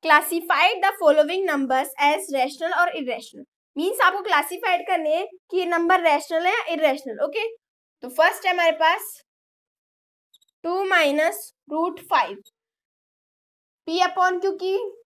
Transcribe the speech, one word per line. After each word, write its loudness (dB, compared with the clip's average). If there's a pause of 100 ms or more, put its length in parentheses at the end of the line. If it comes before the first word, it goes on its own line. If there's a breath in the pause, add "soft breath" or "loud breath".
classify 2 (160)
the 4 (100)
following 4
numbers 0 (160)
as 0
rational -2
or 4 (140)
irrational। -10 (300)
मीन्स -4
आपको 2
क्लासिफाइड -2
करने 0
हैं -2
कि -8
ये 0
नंबर 2
रेशनल 0
है 2
या -2 (100)
इरेशनल। -4
ओके, -4 (560)
तो -12
फर्स्ट 2
है 2
हमारे 2
पास 0 (1500)
टू -4
माइनस 0 (180)
रूट -4 (100)
फ़ाइव, 0 (1500)
पी -4
upon 0
क्यू 0 (120)
की -2 (300)